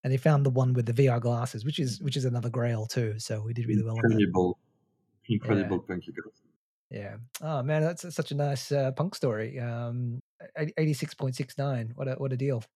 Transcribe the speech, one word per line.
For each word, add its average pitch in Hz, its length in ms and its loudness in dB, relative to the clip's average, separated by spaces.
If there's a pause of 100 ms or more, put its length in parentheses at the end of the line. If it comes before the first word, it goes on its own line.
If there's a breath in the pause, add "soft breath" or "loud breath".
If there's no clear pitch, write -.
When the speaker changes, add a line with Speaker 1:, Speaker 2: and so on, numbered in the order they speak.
Speaker 1:
And 135 100 0
he 135 40 2
found 143 280 6
the 135 60 4
one 127 220 4
with 123 140 2
the 120 60 0
V 135 140 6
R 120 140 4
glasses, 117 440 -2
which 151 140 -2
is, 127 220 -2
which 139 160 -2
is 131 80 -2
another 120 260 0
grail 117 360 0
too. 110 320 -2
So 110 240 -4
we 117 100 -4
did 117 160 -2
really 110 160 4
well 113 120 -2
on 113 60 0
that. 117 80 8
Speaker 2:
Incredible, 92 480 4 (720)
incredible 98 480 2
Speaker 1:
Yeah. 92 180 -4
Speaker 2:
punky 85 180 -8
girls. - 220 -16 (560)
Speaker 1:
Yeah. 101 260 -10 (260)
Oh 151 200 -4
man, 156 200 2
that's 165 220 -2
a, 175 60 -10
such 151 220 -4
a - 20 -4
nice, 143 380 0
uh, 135 200 2
punk 160 220 -4
story. 120 460 -2
Um, 120 600 -4 (360)
eighty, 156 220 -4
eighty-six 151 360 0
point 135 220 -4
six - 220 -6
nine. 123 360 -2
What 135 140 -6
a, 131 60 -2
what 135 180 -4
a 127 40 -2
deal. 127 280 0 (100)